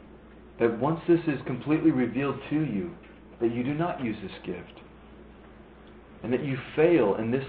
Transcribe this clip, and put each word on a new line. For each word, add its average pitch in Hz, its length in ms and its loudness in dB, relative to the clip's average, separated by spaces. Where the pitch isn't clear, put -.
that 110 180 2
once 156 300 -2
this 170 180 6
is 139 200 -2
completely 147 440 2
revealed 131 460 0
to 147 60 0
you, 101 360 -2
that 117 120 2
you 123 100 -2
do 139 120 -2
not 165 280 -4
use 107 200 -2
this 92 100 -10
gift, 87 360 -10
and 110 100 -4
that 127 120 0
you 135 120 -4
fail 151 420 6
in 113 140 -2
this 135 180 0